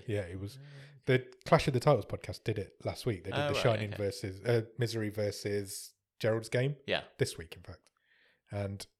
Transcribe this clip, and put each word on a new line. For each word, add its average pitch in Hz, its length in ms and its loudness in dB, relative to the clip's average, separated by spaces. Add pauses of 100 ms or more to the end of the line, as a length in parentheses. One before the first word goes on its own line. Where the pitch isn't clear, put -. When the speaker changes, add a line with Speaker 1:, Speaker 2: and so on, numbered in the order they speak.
Speaker 1:
Yeah, 101 220 -2
he 95 80 -10
was. 101 220 -8 (480)
The 127 180 4 (200)
Clash - 220 6
of 135 80 0
the 123 60 4
Titles 131 240 6
podcast - 400 -10
did 107 140 -2
it - 260 -8
last 95 200 -4
week. 95 200 -2
They 98 60 -8
did 135 100 0
Speaker 2:
Oh, 147 80 0
Speaker 1:
The - 60 2
Speaker 2:
right, - 80 0
Speaker 1:
Shining 107 320 2
Speaker 2:
okay. 98 100 -4
Speaker 1:
versus, 98 400 -4
uh, 117 180 4 (160)
Misery 113 320 0
versus 101 800 -2 (300)
Gerald's 113 280 2
Game. 135 280 2 (100)
Speaker 2:
Yeah. 90 140 2 (180)
Speaker 1:
This - 180 0
week, 82 200 -12
in 87 60 -20
fact. - 180 -18 (720)
And, 101 340 -4 (140)